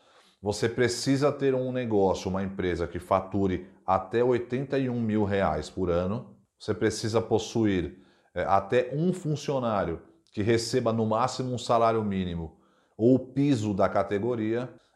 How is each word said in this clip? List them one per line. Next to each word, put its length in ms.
você 260
precisa 640
ter 240
um 160
negócio, 580
uma 140
empresa 440
que 120
fature 720
até 360
oitenta 560
e 120
um 100
mil 240
reais 460
por 200
ano, 460
você 140
precisa 480
possuir 840
é, 60
até 500
um 180
funcionário 880
que 120
receba 500
no 140
máximo 480
um 20
salário 460
mínimo 560
ou 200
o 40
piso 540
da 160
categoria 840